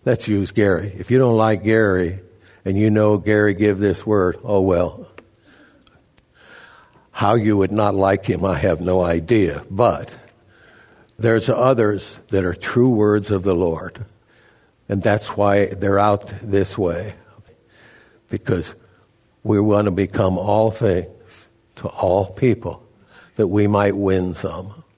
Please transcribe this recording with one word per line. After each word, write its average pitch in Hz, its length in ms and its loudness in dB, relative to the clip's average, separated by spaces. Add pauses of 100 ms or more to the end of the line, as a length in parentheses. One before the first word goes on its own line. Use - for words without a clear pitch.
let's 127 200 -2
use 98 260 -2
Gary. 98 460 0
If - 120 -10
you 127 80 4
don't 123 180 4
like 110 260 2
Gary, 98 580 0 (440)
and 95 140 -2
you 110 100 2
know 104 300 4
Gary 104 340 2
give 101 260 0
this 101 280 -2
word, 95 360 0
oh 104 200 0
well. 87 440 0 (2000)
How 104 240 0
you 107 240 2
would 95 140 0
not 104 220 0
like 98 300 0
him, 90 180 -2
I 95 140 -2
have 80 240 0
no 92 220 0
idea. 85 680 0
But 95 460 -2 (1000)
there's 113 320 0
others 113 680 0 (100)
that 95 180 0
are 87 80 -4
true 123 340 0
words 107 420 2
of 98 120 0
the 95 120 0
Lord. 85 520 -4 (840)
And 98 140 -2
that's 104 340 0
why 101 300 2
they're 98 320 -2
out 104 340 0 (100)
this 98 360 -2
way. 92 380 -4 (1120)
Because - 440 -6 (680)
we 104 160 2
want 104 280 2
to 101 40 0
become 95 460 0
all 104 340 2
things - 760 -4 (280)
to - 120 -12
all 95 380 0
people, - 560 -2 (540)
that 107 100 2
we 104 200 2
might 101 300 2
win 95 380 0
some. 92 500 -12 (140)